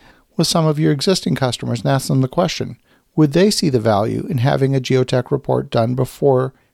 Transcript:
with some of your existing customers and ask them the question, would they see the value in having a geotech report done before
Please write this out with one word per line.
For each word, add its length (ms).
with 100
some 180
of 140
your 140
existing 420
customers 460
and 80
ask 180
them 140
the 80
question, 480
would 160
they 180
see 180
the 120
value 480
in 80
having 360
a 60
geotech 520
report 380
done 260
before 580